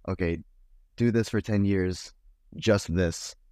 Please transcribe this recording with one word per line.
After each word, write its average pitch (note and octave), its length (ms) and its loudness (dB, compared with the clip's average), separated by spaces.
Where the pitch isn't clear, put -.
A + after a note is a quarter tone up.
"Okay, E2+ 320 -2
do A#2+ 140 4
this A2 200 0
for G#2+ 100 -2
ten G2+ 240 0
years, F#2 480 -2
just G2+ 380 2
this, E2+ 400 -2